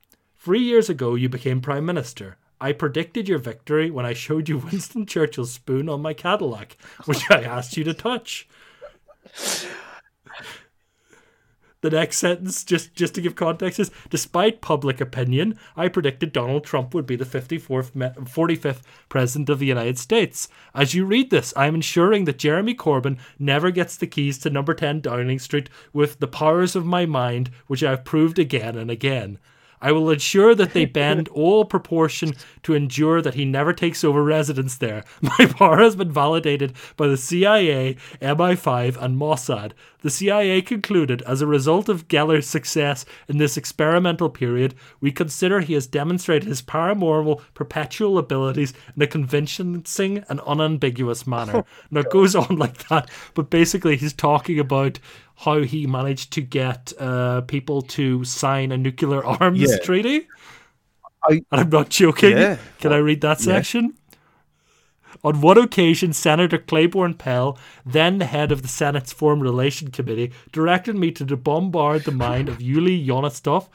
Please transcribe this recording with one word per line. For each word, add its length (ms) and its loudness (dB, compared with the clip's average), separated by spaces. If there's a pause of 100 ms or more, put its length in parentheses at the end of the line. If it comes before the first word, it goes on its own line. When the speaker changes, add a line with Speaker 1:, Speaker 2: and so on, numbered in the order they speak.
(380)
Speaker 1:
Three 220 0
years 280 4
ago, 280 -4
you 120 0
became 320 -4
Prime 260 -4
Minister. 500 -8 (240)
I 120 -4
predicted 560 -4
your 100 0
victory 520 -4
when 160 -6
I 60 -4
showed 360 -6
you 100 -2
<laughs> 120 -10
Winston 360 -6
Churchill's 460 -4
spoon 360 -4
on 140 -6
my 100 -6
Cadillac, 640 -6 (300)
which 240 -2
I 120 4
asked 340 -8
you 80 -4
to 100 -4
touch." 520 -8 (3250)
The 80 0
next 280 -2
sentence, 440 -4
just, 320 -4
just 200 -4
to 80 -6
give 140 -4
context, 440 -4
is, 100 -2 (200)
"Despite 500 -2
public 400 -2
opinion, 580 -2 (200)
I 100 0
predicted 420 -2
Donald 320 -2
Trump 300 -6
would 140 -4
be 100 -4
the 80 -4
fifty-fourth, 720 -6
me-, 140 -4 (160)
forty-fifth 600 -2 (220)
president 400 -2
of 120 0
the 60 -2
United 320 0
States. 500 -2 (260)
As 180 0
you 140 0
read 240 2
this, 260 0
I 120 2
am 80 -2
ensuring 500 2
that 120 -2
Jeremy 360 0
Corbyn 440 -2 (200)
never 320 0
gets 260 -2
the 100 -6
keys 340 -4
to 100 -2
number 240 -2
ten 260 -4
Downing 380 -4
Street 320 -6 (240)
with 240 0
the 100 -4
powers 480 2
of 80 -2
my 220 0
mind, 440 -2 (160)
which 160 -4
I 80 2
have 140 -4
proved 340 0
again 380 -2
and 140 -8
again. 480 -6 (440)
I 100 2
will 180 2
ensure 460 6
that 180 2
they 100 2
bend 440 0
<laughs> 40 -20
all 320 4
proportion 680 -2 (300)
to 100 0
endure 480 2
that 100 -2
he 140 -2
never 260 0
takes 320 -4
over 180 4
residence 540 0
there. 360 -6
<laughs> 100 -20
My 240 6
power 320 6
has 180 6
been 160 -4
validated 640 0 (240)
by 80 2
the 100 2
C 300 0
I 140 6
A, 360 0 (240)
M 220 0
I 140 4
five, 420 0
and 200 -2
Mossad. 540 -2 (300)
The 80 -2
C 200 -2
I 120 4
A 200 2
concluded, 600 0
as 180 -2
a 60 -2
result 420 2
of 200 -2
Geller's 380 2
success 600 -4 (200)
in 120 -2
this 180 2
experimental 720 0
period, 460 -2 (260)
we 120 0
consider 480 0
he 140 -2
has 120 0
demonstrated 640 -2
his 120 -6
paranormal 800 0 (140)
perpetual 640 -2
abilities 560 -2 (200)
in 60 -2
a 60 2
convincing 1200 -4
and 120 -6
unambiguous 880 -2
manner." 380 -2 (140)
<laughs> 120 -20
Now, 100 0
it 100 -2
goes 240 6
on 220 2
like 320 -4
that, 220 0 (220)
but 160 -4
basically 480 2
he's 160 -4
talking 460 0
about 400 0 (380)
how 260 2
he 240 -4
managed 480 -4
to 80 -4
get, 560 -4
uh, 440 -2
people 380 -4
to 440 -2
sign 480 -2
a 40 -2
nuclear 480 0
arms 340 2
Speaker 2:
Yeah. 200 6
Speaker 1:
treaty. 500 0 (960)
Speaker 2:
I 160 4 (100)
Speaker 1:
And 100 4
I'm 100 2
not 180 4
joking. 480 6
Speaker 2:
Yeah. 220 4 (200)
Speaker 1:
Can 140 2
I 60 4
read 240 2
that 180 2
Speaker 2:
Yeah. 40 -4
Speaker 1:
section? 500 0 (1300)
"On 160 2
one 160 8
occasion, 560 4
Senator 460 2
Claiborne 560 2
Pell, 440 -2 (280)
then 320 2
the 80 -2
head 260 0
of 80 -2
the 80 -12
Senate's 440 -4
Foreign 280 2
Relation 500 -2
Committee, 400 -4 (220)
directed 440 0
me 160 0
to, 120 -8
to 140 -4
bombard 640 0
the 80 -4
mind 360 -2
of 100 -8
Yuli 480 0
Yonistov, 680 -2